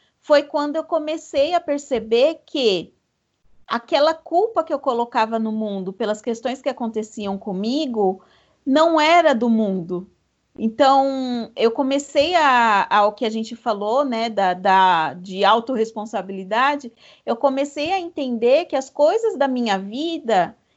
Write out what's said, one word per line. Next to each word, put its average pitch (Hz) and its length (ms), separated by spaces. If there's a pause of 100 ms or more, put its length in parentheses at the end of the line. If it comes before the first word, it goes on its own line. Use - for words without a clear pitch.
(200)
foi 294 240
quando 294 320
eu 320 80
comecei 320 720
a 349 60
perceber 277 880
que 214 460 (720)
aquela 294 480
culpa 349 480
que 320 100
eu 277 60
colocava 233 600
no 220 140
mundo 202 400
pelas 214 300
questões 240 400
que - 60
aconteciam 214 680
comigo, 214 840 (420)
não 311 360
era 311 340
do 233 160
mundo. 190 580 (500)
Então, 262 960
eu 226 160
comecei 285 640
a, 240 540
ao 208 240
que 226 140
a 220 40
gente 220 240
falou, 226 520
né, 233 240
da, 196 240
da, 185 600
de 185 300
autorresponsabilidade, 220 1500 (360)
eu 233 100
comecei 285 560
a 381 80
entender 269 640
que - 100
as 262 140
coisas 392 480
da 269 100
minha 240 320
vida, 226 800 (200)